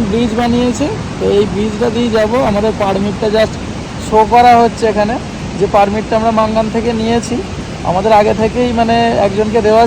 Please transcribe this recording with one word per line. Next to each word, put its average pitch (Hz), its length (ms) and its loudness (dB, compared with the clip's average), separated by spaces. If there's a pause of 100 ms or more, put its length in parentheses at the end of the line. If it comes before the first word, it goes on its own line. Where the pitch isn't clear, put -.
ব্রিজ 226 220 0 (100)
বানিয়েছে, 240 460 0 (320)
তো 190 60 -4 (140)
এই 214 140 2
ব্রিজটা 214 440 -2
দিয়ে 240 200 0
যাব। 214 160 0 (180)
আমাদের 208 220 0 (100)
পারমিটটা 196 540 -2
just 220 180 2 (540)
শো 214 100 2 (140)
করা 240 280 8
হচ্ছে 226 320 0
এখানে, 208 220 -2 (440)
যে 196 80 0 (100)
পারমিটটা 202 440 0
আমরা 226 200 0
মাঙ্গান 220 340 0
থেকে 233 160 -2 (100)
নিয়েছি। 233 360 -2 (540)
আমাদের 202 300 0
আগে 214 220 2
থেকেই 247 280 0 (100)
মানে 233 160 2 (300)
একজনকে 214 420 0
দেওয়া 220 180 6